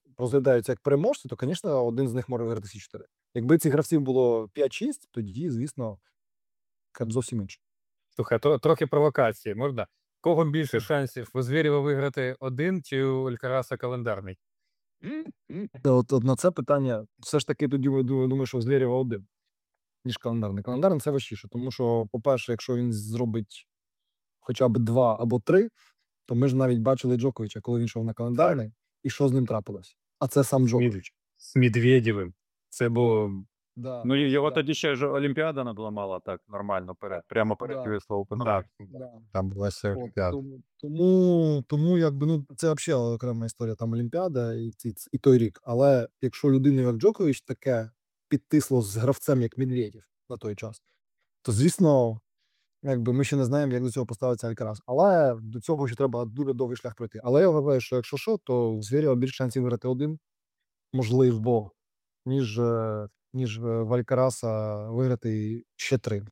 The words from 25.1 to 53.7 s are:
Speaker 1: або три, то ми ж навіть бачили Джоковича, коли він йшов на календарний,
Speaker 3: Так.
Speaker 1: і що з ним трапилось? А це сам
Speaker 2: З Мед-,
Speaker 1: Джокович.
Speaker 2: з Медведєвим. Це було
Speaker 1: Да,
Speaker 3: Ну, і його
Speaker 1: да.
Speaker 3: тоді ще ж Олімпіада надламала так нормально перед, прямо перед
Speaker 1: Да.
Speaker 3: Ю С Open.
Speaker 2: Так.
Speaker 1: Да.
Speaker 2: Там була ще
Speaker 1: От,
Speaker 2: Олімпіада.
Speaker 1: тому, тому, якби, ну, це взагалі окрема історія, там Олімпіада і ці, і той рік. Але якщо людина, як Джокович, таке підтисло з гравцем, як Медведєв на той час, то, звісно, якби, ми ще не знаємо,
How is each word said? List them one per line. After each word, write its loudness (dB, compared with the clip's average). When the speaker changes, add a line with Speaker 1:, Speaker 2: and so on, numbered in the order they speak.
Speaker 1:
або 0
три, 4
то -4
ми 2
ж 0
навіть 2
бачили 2
Джоковича, -4
коли -2
він 0
йшов -6
на -4
календарний, 0
Speaker 3:
Так. -18
Speaker 1:
і -4
що 2
з 2
ним 2
трапилось? -8
А -2
це 4
сам 2
Speaker 2:
З 2
Мед-, 4
Speaker 1:
Джокович. -2
Speaker 2:
з -4
Медведєвим. 4
Це -2
було 2
Speaker 1:
Да, -10
Speaker 3:
Ну, 2
і 0
його 2
Speaker 1:
да. -10
Speaker 3:
тоді 0
ще -2
ж -2
Олімпіада -2
надламала -8
так -8
нормально -6
перед, -10
прямо 0
перед -8
Speaker 1:
Да. -4
Speaker 3:
Ю -2
С -20
Open. -4
Speaker 2:
Так. 0
Speaker 1:
Да. -18
Speaker 2:
Там -2
була -4
ще -4
Speaker 1:
От, -4
Speaker 2:
Олімпіада. -4
Speaker 1:
тому, 2
тому, 2
якби, 2
ну, 0
це 2
взагалі 0
окрема -4
історія, -6
там -4
Олімпіада -2
і -6
ці, -8
і -2
той 8
рік. 0
Але 4
якщо 0
людина, 4
як 2
Джокович, 2
таке -4
підтисло 2
з -4
гравцем, 0
як -4
Медведєв -4
на -10
той -8
час, -14
то, -2
звісно, 4
якби, 0
ми 2
ще -2
не 2
знаємо, 0